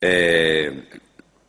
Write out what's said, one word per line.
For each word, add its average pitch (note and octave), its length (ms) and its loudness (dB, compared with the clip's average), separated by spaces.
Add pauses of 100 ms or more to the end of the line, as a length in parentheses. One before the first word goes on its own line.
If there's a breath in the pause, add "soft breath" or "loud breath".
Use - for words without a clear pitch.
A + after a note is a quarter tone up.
Eh, D#2+ 880 0 (600)